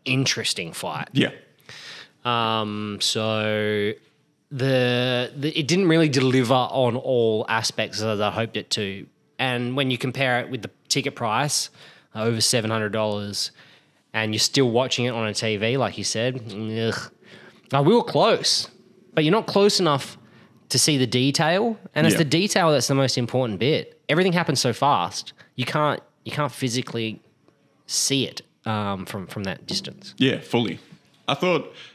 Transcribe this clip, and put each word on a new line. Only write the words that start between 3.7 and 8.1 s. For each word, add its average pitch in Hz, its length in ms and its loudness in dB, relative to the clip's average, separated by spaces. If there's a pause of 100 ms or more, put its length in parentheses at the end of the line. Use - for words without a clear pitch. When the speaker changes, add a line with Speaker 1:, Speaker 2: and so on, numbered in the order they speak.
Speaker 1:
the, 123 840 0
the, 151 220 -4
it 147 80 -2
didn't 180 220 2
really 160 200 6
deliver 131 460 4
on 123 420 0
all 117 520 2
aspects 110 540 -2
as 107 180 -2